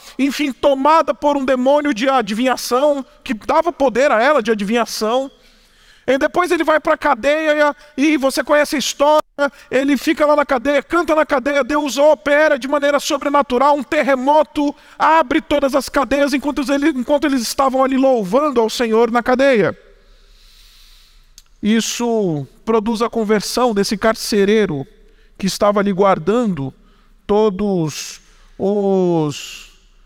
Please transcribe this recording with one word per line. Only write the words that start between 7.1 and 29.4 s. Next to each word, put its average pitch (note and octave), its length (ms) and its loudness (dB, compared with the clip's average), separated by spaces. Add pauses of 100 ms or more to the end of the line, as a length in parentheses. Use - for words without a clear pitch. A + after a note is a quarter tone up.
e D4+ 180 2
você C4 280 -2
conhece D4 320 0
a C4+ 40 -2
história, D4+ 440 2 (480)
ele C4+ 260 2
fica D4+ 280 -2
lá D4 100 4
na C#4+ 100 2
cadeia, C#4 380 0
canta D#4+ 320 0
na D4+ 100 2
cadeia, C#4+ 380 0
Deus C#4+ 340 -2
opera D4 640 2
de C4 80 -8
maneira C#4+ 320 0
sobrenatural, C#4+ 760 0
um D4 60 -2
terremoto C#4+ 920 0 (260)
abre D#4 420 2
todas C#4 320 0
as C4+ 160 -2
cadeias C#4 420 0
enquanto C#4+ 300 -4 (100)
ele, C#4+ 180 0
enquanto C#4+ 360 -2
eles C4+ 160 0
estavam C4 420 0
ali C4 140 0
louvando B3+ 640 0
ao A3 80 0
Senhor A3+ 400 0
na A#3 140 0
cadeia. A#3+ 540 2 (1800)
Isso G#3+ 840 -2 (180)
produz A3+ 380 0
a A3+ 80 -2
conversão A3 640 0
desse G3+ 240 -2
carcereiro G3+ 880 0 (540)
que G3 80 -2
estava G3+ 320 0
ali G3+ 120 0
guardando F#3 800 0 (540)
todos G3+ 960 -2 (380)
os, F#3+ 1120 -2 (340)